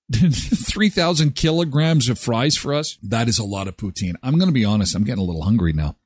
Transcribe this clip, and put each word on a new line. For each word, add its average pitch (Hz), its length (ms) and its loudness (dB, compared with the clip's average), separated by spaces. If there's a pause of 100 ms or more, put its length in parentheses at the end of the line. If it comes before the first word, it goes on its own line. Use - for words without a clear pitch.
<laughs> - 80 -12
three 165 760 0
thousand 165 460 0
kilograms 160 760 2
of 113 80 -2
fries 123 400 0
for 143 160 -4
us? 151 300 -6
That 113 240 0
is 107 100 2
a 107 60 -2
lot 98 240 -6
of 92 100 -12
poutine. 92 460 -6
I'm 135 160 2
gonna 185 120 2
be 123 140 2
honest, 104 300 0
I'm 98 80 0
getting 104 180 -2
a 95 40 -2
little 85 180 -4
hungry 92 300 2
now. 76 220 -2 (100)